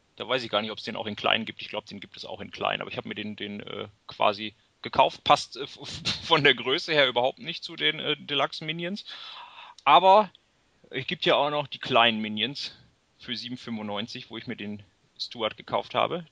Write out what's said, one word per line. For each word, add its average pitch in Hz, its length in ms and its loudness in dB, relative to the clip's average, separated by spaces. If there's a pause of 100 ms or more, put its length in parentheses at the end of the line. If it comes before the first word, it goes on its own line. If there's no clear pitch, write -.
(160)
da 107 120 -10
weiß 127 140 0
ich 113 80 -8
gar 104 120 2
nicht, 110 100 -6
ob's 101 120 -10
den 110 120 -8
auch 101 100 -6
in 104 120 -6
klein 110 260 2
gibt. - 180 -12
Ich - 60 -12
glaub, 107 180 -10
den - 140 -16
gibt - 160 -20
es - 100 -16
auch - 140 -12
in 98 100 -14
klein. 98 320 -4
Aber 98 80 -8
ich - 80 -12
hab 123 80 -8
mir 110 80 -10
den, 104 220 -10
den, 104 240 -10
äh, 101 280 -12 (200)
quasi 107 460 -2 (280)
gekauft. - 440 0
Passt, - 320 2
äh, 135 60 -8
f-, - 180 -14
f-, - 200 -12 (220)
von 156 220 2
der 135 100 8
Größe 127 380 -2
her 143 160 4
überhaupt 123 300 0
nicht 160 260 -12
zu 170 100 -14
den, 151 240 0
äh, 139 180 -2
Deluxe 143 460 -2
Minions. 170 400 -6 (800)
Aber 185 460 10 (600)
es 131 160 -8
gibt - 200 -6
ja 160 100 6
auch 139 140 4
noch 147 180 -2
die - 100 -14
kleinen 117 440 4
Minions 110 520 -4 (460)
für 123 160 -10
sieben 120 220 -10
fünfundneunzig, 107 760 -8
wo 113 60 -10
ich 113 100 -12
mir 113 80 -8
den 104 260 -10 (380)
Stuart 110 380 -4
gekauft - 360 -4
habe, 127 380 0